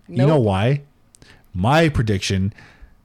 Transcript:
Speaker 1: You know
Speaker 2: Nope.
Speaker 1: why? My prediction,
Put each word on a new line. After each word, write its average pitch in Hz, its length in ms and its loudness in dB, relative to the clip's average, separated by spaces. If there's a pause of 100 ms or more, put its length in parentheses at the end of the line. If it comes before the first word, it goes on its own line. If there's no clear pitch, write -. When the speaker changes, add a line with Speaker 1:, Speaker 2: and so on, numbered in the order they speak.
Speaker 1:
You 170 120 -8
know 135 80 2 (100)
Speaker 2:
Nope. 127 80 2
Speaker 1:
why? 110 360 0 (720)
My 143 360 2
prediction, 101 640 -2 (520)